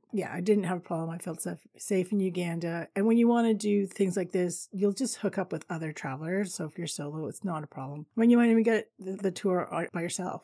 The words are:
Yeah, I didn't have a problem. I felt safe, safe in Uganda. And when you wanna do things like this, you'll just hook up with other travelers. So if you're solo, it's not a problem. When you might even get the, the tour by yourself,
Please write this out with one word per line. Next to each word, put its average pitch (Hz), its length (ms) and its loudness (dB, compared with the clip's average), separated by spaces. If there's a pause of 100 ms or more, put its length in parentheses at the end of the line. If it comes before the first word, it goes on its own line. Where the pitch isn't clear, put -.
(140)
Yeah, 185 180 -4
I 175 100 -6
didn't 202 240 4
have 180 120 -2
a 170 40 -8
problem. 165 280 -4
I 165 80 -8
felt 170 240 -8
safe, - 160 -6 (180)
safe 185 360 0
in 208 80 2
Uganda. 170 760 -2
And 202 120 2
when 226 100 6
you 233 100 6
wanna 233 280 4
do 202 320 2
things 190 280 0
like 180 160 -2
this, 180 400 -2
you'll 202 220 0
just 247 240 -4
hook 196 220 -2
up 185 120 -4
with 156 200 -6
other 160 200 -6
travelers. 160 600 -4
So 170 120 -6
if 151 120 -12
you're 170 80 -6
solo, 151 400 -6
it's - 180 -10
not 160 200 -4
a 147 40 -12
problem. 143 460 -10
When 226 160 6
you 240 80 10
might 233 140 6
even 226 100 6
get 220 380 2
the, 190 140 -8
the 190 180 -2
tour 180 360 0 (240)
by 175 120 -4
yourself, 175 400 -6